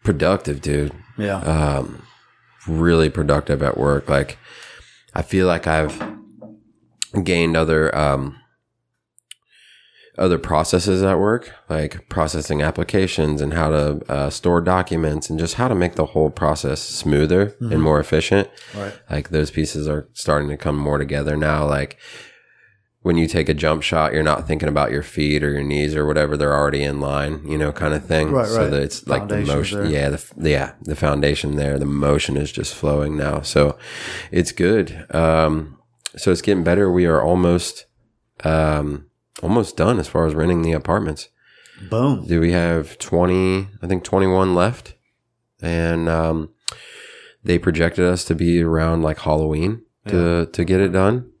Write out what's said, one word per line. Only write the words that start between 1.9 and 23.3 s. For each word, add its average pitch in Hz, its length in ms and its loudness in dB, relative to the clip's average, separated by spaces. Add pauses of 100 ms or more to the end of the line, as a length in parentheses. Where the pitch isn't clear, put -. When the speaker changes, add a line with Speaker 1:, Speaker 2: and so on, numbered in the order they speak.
Speaker 1:
really 80 400 4
productive 71 520 0
at 71 160 0
work. 71 300 0
Like, 69 300 0 (760)
I 85 100 -4
feel 95 220 0
like 85 220 0
I've 78 340 0 (1200)
gained 85 320 2
other, 78 400 2
um, 69 400 0 (1800)
other 87 220 2
processes 90 640 0
at 95 160 2
work, 107 340 -2 (160)
like 78 400 -4
processing 78 540 -2
applications 80 760 0
and 73 140 -2
how 80 160 0
to, 76 420 0
uh, 71 200 -2
store 87 300 2
documents 82 680 0
and 78 80 -4
just 82 180 -4
how 123 120 0
to 120 80 0
make 87 180 0
the 80 140 0
whole 78 240 0
process 73 500 -2
smoother 78 680 2
Speaker 2:
Mm-hmm. 110 260 -8
Speaker 1:
and 78 100 2
more 76 160 4
efficient. 82 500 2 (260)
Speaker 2:
Right. 101 180 -10 (180)
Speaker 1:
Like, 76 180 -6
those 76 220 0
pieces 76 360 -2
are 73 260 -4
starting 73 360 0
to 73 80 -6
come 73 180 -2
more 73 220 0
together 73 400 -2
now. 76 300 0
Like, 71 300 -4 (1080)
when 87 120 2
you 82 120 2
take 78 200 -2